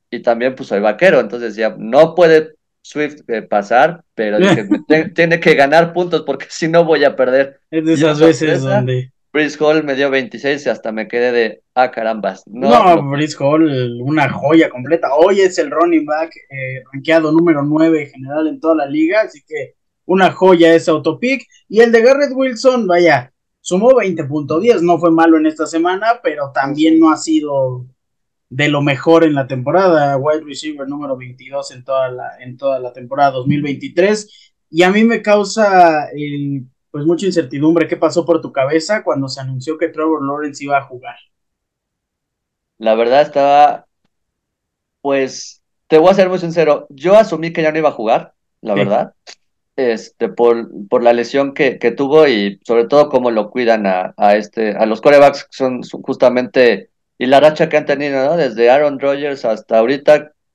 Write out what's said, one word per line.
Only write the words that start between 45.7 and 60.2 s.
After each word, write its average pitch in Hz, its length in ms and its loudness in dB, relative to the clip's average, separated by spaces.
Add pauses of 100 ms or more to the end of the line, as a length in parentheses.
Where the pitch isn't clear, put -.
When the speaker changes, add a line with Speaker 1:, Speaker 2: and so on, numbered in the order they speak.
Speaker 1:
te 156 100 4
voy 175 120 6
a 196 40 4
ser 190 140 2
muy 185 100 -4
sincero, 160 520 -2
yo 156 260 2
asumí 165 360 0
que 170 100 -4
ya 156 100 0
no 160 60 -4
iba 151 120 2
a - 20 -6
jugar, 123 420 -2 (260)
la 107 140 -6
Speaker 2:
Sí. 101 60 0
Speaker 1:
verdad, 107 340 -2 (640)
este, 117 520 -4
por, 117 420 0 (180)
por 120 140 0
la 120 100 4
lesión 139 420 -2
que, 131 240 -2
que 117 140 -2
tuvo 143 360 2
y 101 360 -2
sobre 117 220 0
todo 147 240 2
cómo 123 200 0
lo 107 200 -2
cuidan 113 360 0
a, 92 300 -4
a 104 200 4
este, 107 360 -4
a 107 140 -2
los 107 140 -2
quarterbacks 143 440 4
que - 120 -20
son, 127 280 -6
son - 180 -16
justamente, 123 880 0 (280)
y 127 80 -6
la 139 140 4
racha 156 280 2
que 151 100 -2
han 143 80 -6
tenido, 139 380 -2
¿no? 156 120 0
Desde 120 340 2
Aaron 143 300 2
Rodgers 139 440 -4
hasta 113 340 -2
ahorita, 143 540 2 (220)